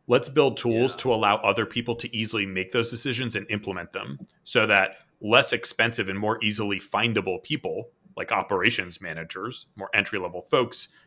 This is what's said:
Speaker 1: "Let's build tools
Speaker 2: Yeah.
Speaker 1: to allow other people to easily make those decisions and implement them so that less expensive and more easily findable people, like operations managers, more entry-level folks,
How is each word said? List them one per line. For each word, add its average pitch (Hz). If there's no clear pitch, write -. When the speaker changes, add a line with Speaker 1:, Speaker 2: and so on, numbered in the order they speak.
Speaker 1:
"Let's 120
build 139
tools 120
Speaker 2:
Yeah. -
Speaker 1:
to 127
allow 107
other 101
people 117
to -
easily 107
make 92
those 117
decisions 120
and 104
implement 95
them 104
so 113
that 101
less 117
expensive 117
and 95
more 107
easily 104
findable 101
people, 98
like -
operations 95
managers, 90
more 98
entry-level 90
folks, 123